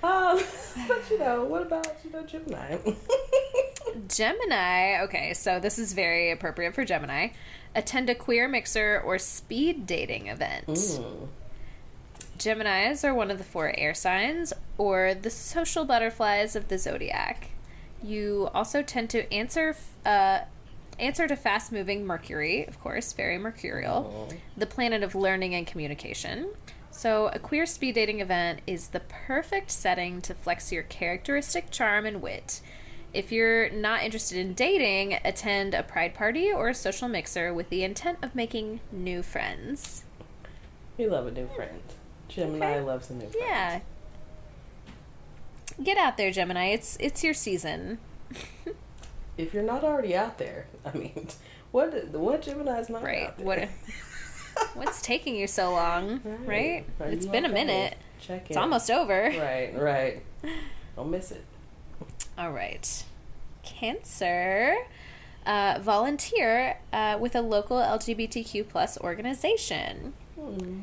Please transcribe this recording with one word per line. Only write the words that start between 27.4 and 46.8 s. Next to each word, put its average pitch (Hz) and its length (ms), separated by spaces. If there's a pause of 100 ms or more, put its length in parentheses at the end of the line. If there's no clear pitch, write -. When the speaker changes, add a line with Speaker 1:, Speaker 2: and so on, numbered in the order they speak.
Speaker 2:
speed 254 300
dating 214 240
event 175 480
is 180 220
the - 100
perfect - 720
setting 180 500
to 185 140
flex - 360
your 165 120
characteristic 277 880
charm 214 340
and 208 160
wit. - 400 (520)
If 196 180
you're 226 380
not 214 340
interested 214 340
in 185 160
dating, 202 720
attend 196 480
a - 100
pride 170 300
party 294 380
or 233 180
a 254 60
social 196 320
mixer 175 460
with 170 160
the 185 140
intent 330 380
of 254 140
making 226 440 (120)
new 180 320
friends. - 800 (920)
Speaker 1:
We 233 100
love 139 200
a 123 40
new 123 240
friend. 85 260 (460)
Gemini 156 500
Speaker 2:
Okay. 139 80
Speaker 1:
loves 131 240
a 131 40
new 117 160
friend. - 100
Speaker 2:
Yeah. 196 400 (2000)
Get 381 160
out 294 200
there, 196 140
Gemini. 180 360
It's, 220 320